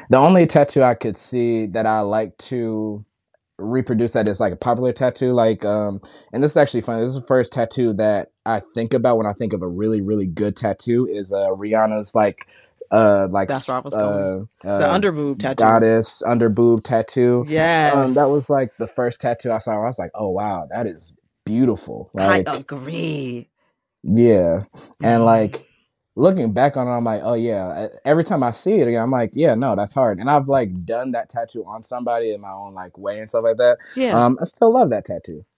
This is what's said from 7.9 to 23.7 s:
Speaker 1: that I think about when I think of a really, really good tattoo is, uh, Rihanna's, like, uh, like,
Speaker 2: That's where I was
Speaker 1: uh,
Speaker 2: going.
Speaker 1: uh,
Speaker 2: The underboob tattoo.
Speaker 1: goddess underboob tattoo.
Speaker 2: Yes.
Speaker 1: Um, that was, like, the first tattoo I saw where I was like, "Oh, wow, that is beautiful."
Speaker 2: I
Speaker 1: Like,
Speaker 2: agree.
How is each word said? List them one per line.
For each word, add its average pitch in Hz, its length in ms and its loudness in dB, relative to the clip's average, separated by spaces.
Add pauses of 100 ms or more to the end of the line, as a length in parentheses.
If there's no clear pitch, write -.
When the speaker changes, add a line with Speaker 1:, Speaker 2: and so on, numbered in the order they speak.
Speaker 1:
that 104 380 0 (140)
I 110 140 -2
think 113 340 -6
about 123 240 2
when 110 80 0
I 104 80 -2
think 107 200 -6
of 95 100 -4
a 92 40 -6
really, 104 340 -2
really 101 260 -2
good 98 300 -4
tattoo 117 520 -2
is, 101 240 -8
uh, 98 160 0
Rihanna's, 107 640 0
like, 107 220 2 (560)
uh, 104 400 4
like, 95 180 -2
Speaker 2:
That's 135 180 -4
where 131 100 -2
I - 20 -2
was 131 160 -10
Speaker 1:
uh, - 20 -2
Speaker 2:
going. 101 520 -2 (140)
Speaker 1:
uh, 101 140 -2
Speaker 2:
The 98 80 0 (260)
underboob 147 280 -4
tattoo. 135 160 -4
Speaker 1:
goddess 113 720 4
underboob 117 560 2
tattoo. 123 640 0
Speaker 2:
Yes. 156 480 2
Speaker 1:
Um, 135 180 2
that 143 160 4
was, 143 180 0
like, 135 300 -2
the 113 100 -6
first - 340 -4
tattoo 120 300 -4
I 110 60 -2
saw 113 140 -6
where 107 140 -2
I - 20 -2
was 123 100 -8
like, 87 160 -8
"Oh, 101 160 -4
wow, 92 400 -4
that 113 160 -6
is 90 260 -12 (340)
beautiful." 107 720 -2
Speaker 2:
I 95 280 2
Speaker 1:
Like, 90 60 -4
Speaker 2:
agree. 143 1000 -8 (540)